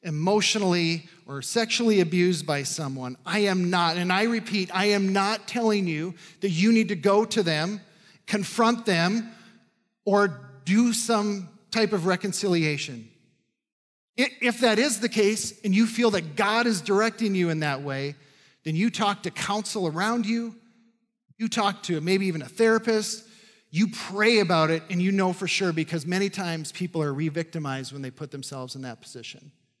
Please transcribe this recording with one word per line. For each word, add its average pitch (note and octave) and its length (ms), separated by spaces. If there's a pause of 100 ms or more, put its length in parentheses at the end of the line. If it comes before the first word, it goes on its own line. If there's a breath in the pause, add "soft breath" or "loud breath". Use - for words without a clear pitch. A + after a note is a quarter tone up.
emotionally, F3 1080 (180 loud breath)
or C3+ 160
sexually A3+ 560
abused F3 480
by C#3+ 160
someone, C3 600
I F#3 160
am F#3 300
not, E3+ 280
and F3+ 140
I G3 120
repeat, A3 500
I F#3+ 120
am G3+ 280
not G#3 340
telling G#3+ 400
you E3 280 (240 loud breath)
that G3+ 100
you F#3 220
need A3 160
to G3 80
go G3+ 300
to A3 180
them, E3+ 380 (440 soft breath)
confront A3+ 600
them, G3 420 (760 loud breath)
or G3+ 440 (160)
do A3+ 260
some G#3 580 (200)
type A3 240
of F3 140
reconciliation. D#3+ 1040 (1040)
I-, B3+ 140 (100)
if A#3+ 200
that A3 180
is A#3+ 220
the A#3 80
case, G#3+ 520
and F#3+ 140
you A3+ 100
feel A3+ 260
that E3 240
God G#3+ 300
is G#3+ 160
directing G#3 540
you F3+ 160
in D#3 80
that C#3 240
way, C#3+ 320 (480 soft breath)
then D#3 120
you G#3 140
talk G3+ 340
to F3 60
counsel G#3 560
around G3 400
you, A#3 300 (840)
you A3 100
talk G#3 360
to D#3+ 180
maybe F#3+ 240
even D#3+ 160
a B2 80
therapist, A3+ 760 (460 soft breath)
you F3+ 180
pray G#3 500
about E3 320
it, D#3+ 180
and F3+ 100
you F#3 120
know F#3+ 200
for F3+ 160
sure, F3+ 240
because D#3+ 360
many F#3+ 200
times E3 440
people E3+ 320
are C#3+ 100
re-victimized D3 800
when C#3 80
they C3 80
put C#3+ 220
themselves C3+ 440
in C3+ 60
that B2 180
position. C#3 520 (300)